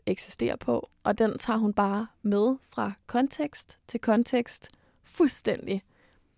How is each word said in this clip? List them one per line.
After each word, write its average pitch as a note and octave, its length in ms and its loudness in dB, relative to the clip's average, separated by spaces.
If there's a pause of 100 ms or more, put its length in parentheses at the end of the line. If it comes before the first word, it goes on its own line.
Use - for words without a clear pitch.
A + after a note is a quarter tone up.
eksistere - 520 -2
på, - 320 -2 (140)
og G#3 140 2
den A3 200 2
tager A3 200 0
hun G#3+ 160 2
bare G3+ 340 0 (140)
med G#3 340 2 (140)
fra G#3 220 -4 (160)
kontekst - 800 -2
til A#3 120 -6
kontekst, A#3+ 680 0 (340)
fuldstændig, - 800 0 (540)